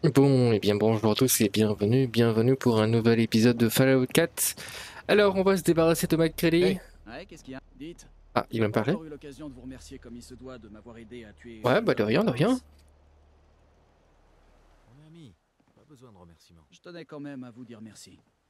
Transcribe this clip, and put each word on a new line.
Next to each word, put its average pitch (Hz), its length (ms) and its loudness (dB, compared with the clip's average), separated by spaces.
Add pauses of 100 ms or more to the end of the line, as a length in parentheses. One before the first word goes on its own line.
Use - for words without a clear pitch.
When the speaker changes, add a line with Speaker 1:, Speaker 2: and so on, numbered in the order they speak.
(140)
Speaker 1:
Bon, 135 380 4
eh 104 80 2
bien, 101 160 0
bonjour 110 340 2
à 107 40 2
tous - 260 0
et 107 80 4
bienvenue, 107 580 2
bienvenue 117 500 2
pour 117 240 2
un 107 60 2
nouvel 113 340 2
épisode 117 360 2
de 117 120 2
Fallout 131 380 2
quatre. - 480 -2 (540)
Alors, 202 280 4
on 190 60 0
va 196 140 4
se 180 60 -4
débarrasser 165 440 2
de 165 100 0
McCready. 165 460 2
Speaker 2:
Hey. 185 180 0 (260)
Ouais, 135 200 -16
qu'est-ce - 160 -20
qu'il 131 100 -18
y 131 40 -14
a ? 131 40 -16 (160)
Dites. 160 320 -18 (260)
Speaker 1:
Ah, - 160 -2
il 117 100 -4
va 107 80 0
me - 0 -
Speaker 2:
J'ai 107 40 -6
pas 113 80 0
Speaker 1:
parler ? 110 120 -2
Speaker 2:
encore 160 120 -6
eu 156 60 -16
l'occasion 147 380 -16
de 131 60 -16
vous 120 80 -20
remercier 131 360 -18
comme 120 180 -20
il 120 60 -18
se 127 120 -20
doit 127 240 -18
de 110 100 -20
m'avoir 110 300 -20
aidé 113 260 -18
à 104 80 -20
tuer 117 320 -20
Speaker 1:
Ouais, 135 180 0
bah, 175 120 -2
de - 80 -2
rien, 113 200 2
de 220 80 0
rien. 135 160 0
Speaker 2:
Lawrence. 254 180 0 (2250)
Speaker 3:
Mon 151 120 -20
ami, 156 260 -20 (400)
pas 107 100 -20
besoin 131 280 -20
de 98 40 -20
remerciements. 85 540 -20
Speaker 2:
Je - 100 -20
tenais 170 240 -20
quand 147 160 -16
même 143 240 -14
à 123 60 -18
vous 120 140 -20
dire 110 180 -20
merci. 95 360 -20 (320)